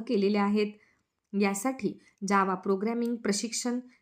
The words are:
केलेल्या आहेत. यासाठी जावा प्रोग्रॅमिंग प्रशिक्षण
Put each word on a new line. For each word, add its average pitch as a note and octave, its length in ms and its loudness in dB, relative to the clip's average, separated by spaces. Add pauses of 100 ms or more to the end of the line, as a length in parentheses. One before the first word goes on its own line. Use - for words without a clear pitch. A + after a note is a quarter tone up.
केलेल्या G3+ 340 2
आहेत. G#3 240 2 (760)
यासाठी G#3 600 -2 (280)
जावा G3 260 2
प्रोग्रॅमिंग A3+ 600 -2
प्रशिक्षण A#3 640 -2 (240)